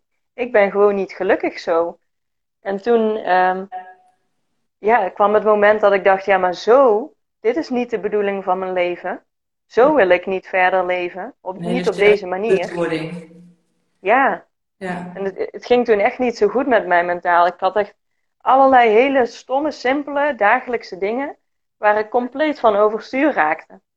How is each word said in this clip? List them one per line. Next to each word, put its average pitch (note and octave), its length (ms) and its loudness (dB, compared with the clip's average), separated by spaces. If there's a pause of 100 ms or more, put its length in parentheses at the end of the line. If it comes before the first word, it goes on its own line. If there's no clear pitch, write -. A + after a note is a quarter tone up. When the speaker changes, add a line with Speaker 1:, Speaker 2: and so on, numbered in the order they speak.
(340)
Speaker 1:
ik B3 180 -6
ben G3+ 180 4
gewoon G3+ 240 2
niet F#3+ 180 -6
gelukkig C#4+ 460 -2
zo. E3+ 400 -2 (640)
En G3 220 -8
toen, A3 340 0
ehm, F#3 480 0 (1120)
ja, G#3+ 300 0
kwam G#3 260 2
het G3+ 100 0
moment G#3 360 4
dat G3+ 120 4
ik F#3+ 120 0
dacht, F#3+ 200 2
"Ja, F#3+ 140 2
maar F3+ 160 -2
zo, A#3 580 2 (280)
dit A#3+ 160 -2
is D#4 120 -4
niet B3 220 -4
de A3 100 -4
bedoeling G3+ 440 -2
van F#3 140 -2
mijn F#3 140 -6
leven. F3+ 500 -4 (440)
Zo B3 220 2
Speaker 2:
Ja. D#4 60 2
Speaker 1:
wil G3+ 140 4
ik F3+ 180 2
niet F#3+ 200 -6
verder F#3 400 0
leven. F3+ 540 -6
Op, F#3 160 -12
Speaker 2:
Een F3+ 60 -14
hele F3 120 -4
Speaker 1:
niet F3+ 140 -4
op F#3+ 60 -2
Speaker 2:
sterke G3+ 180 4
Speaker 1:
deze F#3+ 140 -2
manier." F#3+ 300 -4
Speaker 2:
bewustwording. E3+ 760 -6 (680)
Speaker 1:
Ja. G#3+ 460 0 (300)
Speaker 2:
Ja. F3+ 380 -10
Speaker 1:
En F#3+ 100 -8
het, - 260 -6
het - 160 -16
ging B3 180 2
toen A3 140 2
echt A3 200 -2
niet B3 180 -2
zo G#3 120 2
goed B3 180 -2
met G#3 200 2
mij F3 180 2
mentaal. F3 420 2
Ik F3+ 100 -2
had F#3 200 -4
echt G#3 180 -4 (460)
allerlei C4 500 4
hele B3+ 360 2
stomme, C#4 440 -6
simpele, C#4+ 640 -4
dagelijkse A3+ 640 -2
dingen A#3+ 380 -6 (400)
waar G#3+ 220 0
ik G#3+ 120 -4
compleet C4+ 500 -4
van G#3+ 160 2
overstuur A3 560 0
raakte. D#3+ 480 -4 (160)